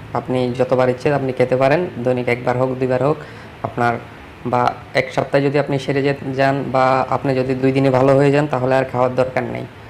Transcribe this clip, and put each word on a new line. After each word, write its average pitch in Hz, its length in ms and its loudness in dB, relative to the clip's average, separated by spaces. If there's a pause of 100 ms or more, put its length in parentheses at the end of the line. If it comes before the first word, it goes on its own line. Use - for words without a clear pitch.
(140)
আপনি 127 440 -2
যতবার 127 320 2
ইচ্ছে 135 240 0
আপনি 131 200 -2
খেতে 127 220 0
পারেন। 143 320 2 (120)
দৈনিক 123 280 -2
একবার 123 300 0
হোক, 131 120 0
দুইবার 127 340 -2
হোক 147 140 2 (460)
আপনার, 120 300 0 (520)
বা 123 280 2 (200)
এক 131 200 -2
সপ্তাহে 139 300 0
যদি 143 160 2
আপনি 139 200 0
সেরে 139 220 -2
যে-, 139 360 -2
যান 135 340 2
বা 131 380 2
আপনি 131 260 0
যদি 131 200 0
দুই 131 160 2
দিনে 135 180 2
ভালো 131 260 6
হয়ে 139 160 4
যান, 147 160 2
তাহলে 131 280 0
আর 131 100 2
খাওয়ার 123 300 0
দরকার 123 280 0
নেই। 120 220 -6 (240)